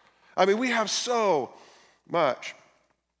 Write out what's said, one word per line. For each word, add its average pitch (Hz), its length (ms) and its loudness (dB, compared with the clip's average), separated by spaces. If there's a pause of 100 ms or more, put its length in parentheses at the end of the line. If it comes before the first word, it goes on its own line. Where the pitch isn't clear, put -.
(360)
I 180 80 4
mean, 202 140 2
we 254 120 -2
have 226 180 0
so 202 640 0 (560)
much 151 460 -2 (680)